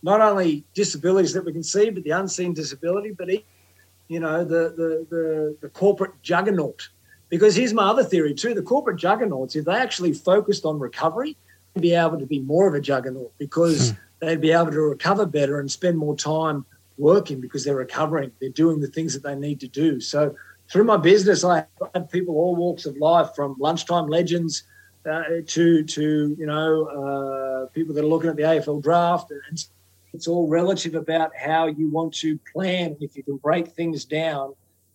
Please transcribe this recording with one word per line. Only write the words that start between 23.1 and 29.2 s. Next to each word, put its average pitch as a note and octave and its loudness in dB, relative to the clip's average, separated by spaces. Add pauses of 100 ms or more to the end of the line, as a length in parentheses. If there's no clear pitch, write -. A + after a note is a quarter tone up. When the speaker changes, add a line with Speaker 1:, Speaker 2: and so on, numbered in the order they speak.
Speaker 1:
from C#3 -4
lunchtime E3 -2
legends, E3 0 (460)
uh, D#3+ -4 (240)
to, E3 4
to, D3+ 0
you D#3+ -8
know, D#3 0
uh, C3+ -6
people D#3 -4
that D3+ 0
are D3+ 2
looking D#3+ 2
at D3+ -2
the D3 0
A D#3+ 4
F D3 -2
L D3+ -2
draft. E3+ 0